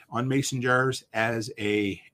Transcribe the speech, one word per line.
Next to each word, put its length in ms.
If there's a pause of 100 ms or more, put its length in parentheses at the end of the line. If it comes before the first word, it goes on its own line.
(100)
on 180
mason 340
jars 420 (100)
as 440
a 440 (120)